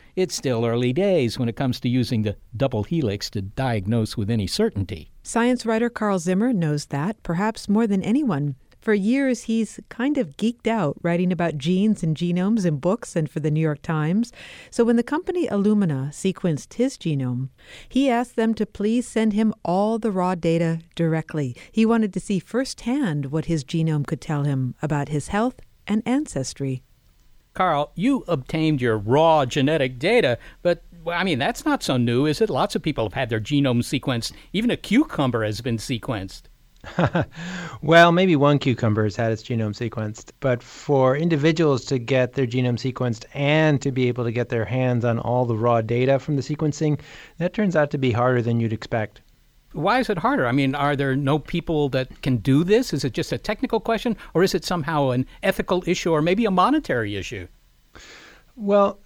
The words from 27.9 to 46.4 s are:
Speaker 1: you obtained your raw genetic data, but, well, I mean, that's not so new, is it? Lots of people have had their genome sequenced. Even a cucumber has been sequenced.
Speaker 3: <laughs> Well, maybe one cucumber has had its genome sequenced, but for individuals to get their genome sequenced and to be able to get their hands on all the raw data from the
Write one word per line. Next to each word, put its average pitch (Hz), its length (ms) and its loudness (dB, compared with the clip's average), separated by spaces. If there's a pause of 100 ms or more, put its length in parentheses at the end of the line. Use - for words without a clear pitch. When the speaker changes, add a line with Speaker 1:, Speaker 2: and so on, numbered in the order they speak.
Speaker 1:
you 233 320 0
obtained 156 520 0
your 113 180 2
raw 147 460 4
genetic 135 540 0
data, 160 400 2 (240)
but, 175 220 0 (180)
well, 170 160 -4
I 180 60 0
mean, 160 160 0
that's 196 240 -4
not 294 180 0
so 139 140 0
new, 120 300 2
is 151 140 0
it? 220 100 2
Lots 156 260 -2
of 190 60 -4
people 131 240 -2
have - 80 -6
had 131 160 -4
their 110 100 -2
genome 127 420 2
sequenced. 120 480 -4 (220)
Even 220 180 0
a 185 60 0
cucumber 139 680 0
has 107 180 -4
been 120 180 -4
sequenced. 104 640 -8 (440)
Speaker 3:
<laughs> 170 380 0 (580)
Well, 170 300 8
maybe 180 240 4
one 143 220 6
cucumber 110 460 2
has 104 120 -2
had 113 160 0
its 110 100 -4
genome 110 320 -2
sequenced, 110 560 -8 (100)
but 123 220 0
for 135 540 2
individuals 156 720 2
to 139 120 0
get 127 340 0
their 135 140 0
genome 123 320 0
sequenced 123 460 -4 (100)
and 147 480 2
to 143 80 -2
be 123 180 2
able 120 160 -2
to 117 80 -2
get 117 160 -2
their 113 160 0
hands 123 400 0
on 117 140 0
all 123 260 0
the 117 120 -2
raw 117 240 2
data 123 380 2
from 147 180 -4
the 131 60 -2